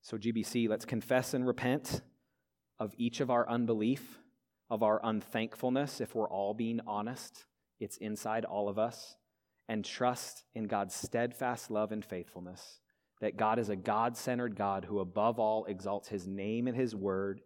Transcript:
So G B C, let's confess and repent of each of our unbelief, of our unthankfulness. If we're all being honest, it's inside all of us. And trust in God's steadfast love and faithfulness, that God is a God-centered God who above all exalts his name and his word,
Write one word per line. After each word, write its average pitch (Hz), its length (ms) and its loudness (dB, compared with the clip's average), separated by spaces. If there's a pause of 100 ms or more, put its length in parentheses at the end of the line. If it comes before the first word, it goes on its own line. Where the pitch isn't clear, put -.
So - 160 -6
G 107 140 0
B 113 120 2
C, 117 260 2
let's 107 160 0
confess 123 480 2
and 127 120 2
repent 127 560 0 (760)
of 107 180 -4
each 117 220 0
of 131 100 0
our 120 200 4
unbelief, 117 720 2 (480)
of 110 120 2
our 107 220 6
unthankfulness. 117 960 0
If 117 160 -4
we're 110 140 2
all 101 240 0
being 113 340 0
honest, 104 580 -6 (340)
it's - 180 -8
inside 107 480 -2
all 101 240 -2
of 101 100 -2
us. - 380 -2 (500)
And 107 180 -2
trust - 680 -2
in 110 120 -4
God's 101 300 0
steadfast 123 760 -2
love 107 220 0
and 107 120 -4
faithfulness, 90 760 -10 (400)
that 107 180 0
God 110 220 4
is 104 100 0
a 104 60 2
God-centered 117 800 0
God 98 300 0
who 101 140 0
above 107 400 2
all 110 260 2
exalts 98 440 -4
his 95 180 -4
name 104 400 -2
and 120 80 -2
his 120 200 0
word, 98 500 0